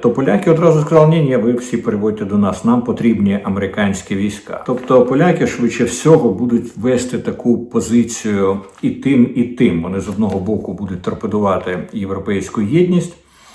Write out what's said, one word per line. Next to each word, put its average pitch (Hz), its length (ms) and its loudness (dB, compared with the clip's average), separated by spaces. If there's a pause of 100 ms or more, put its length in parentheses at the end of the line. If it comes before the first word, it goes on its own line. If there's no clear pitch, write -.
То 120 100 2
поляки 135 400 2
одразу 156 300 4
сказали: 156 260 6
«Ні, 160 140 4
ні, 131 160 2
ви 117 160 2
всі - 240 -4
переводьте 104 480 -2
до 101 120 -2
нас, 98 280 0
нам 120 160 4
потрібні 101 600 0
американські 98 720 -4
війська». - 500 -6
Тобто 123 400 2
поляки, 139 420 2
швидше 117 360 -2
всього, 147 460 4
будуть 117 480 -2
вести 120 420 -2
таку - 460 -2
позицію 101 960 0 (220)
і 131 80 0
тим, 127 460 2
і 120 80 0
тим. 87 400 0
Вони 95 160 -4
з 104 100 -8
одного 98 300 -2
боку 98 340 -4
будуть 90 280 -8
торпедувати 98 920 -4
європейську 95 680 -6
єдність, 170 520 2 (420)